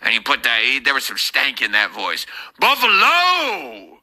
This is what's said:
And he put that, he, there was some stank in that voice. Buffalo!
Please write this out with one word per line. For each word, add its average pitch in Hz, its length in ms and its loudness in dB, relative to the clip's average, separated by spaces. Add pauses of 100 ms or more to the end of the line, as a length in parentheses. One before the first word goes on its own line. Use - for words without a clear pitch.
And - 120 0
he 113 60 2
put 139 240 -2
that, 117 180 2
he, 131 160 0
there 139 160 0
was 135 100 -2
some - 140 -8
stank 135 420 -2
in 110 120 -2
that 104 200 0
voice. 90 340 -6 (320)
Buffalo! 247 1400 2